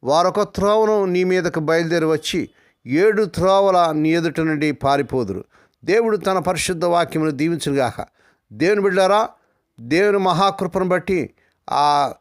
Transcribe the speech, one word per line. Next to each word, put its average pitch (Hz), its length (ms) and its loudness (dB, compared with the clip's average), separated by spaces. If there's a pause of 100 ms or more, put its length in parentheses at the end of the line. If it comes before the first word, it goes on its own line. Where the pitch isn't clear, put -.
వారొక 175 380 2
త్రోవను 208 640 0
నీ 180 180 0
మీదకు 180 360 0
బయలుదేరి 160 460 0
వచ్చి 156 440 -2 (380)
ఏడు 196 360 2
త్రోవల 185 680 2
నీ 156 180 0
ఎదుట 165 300 0
నుండి 151 320 -2
పారిపోదురు." 131 760 -2 (400)
దేవుడు 220 320 2
తన 190 220 -2
పరిశుద్ధ 170 460 -4
వాక్యమును 160 460 0
దీవించునుగాక. 139 720 -4 (480)
దేవుని 185 280 0
బిడ్డారా, 196 480 2 (500)
దేవుని 180 380 2
మహాకృపను 190 680 0
బట్టి 180 440 -2 (400)
ఆ 143 520 2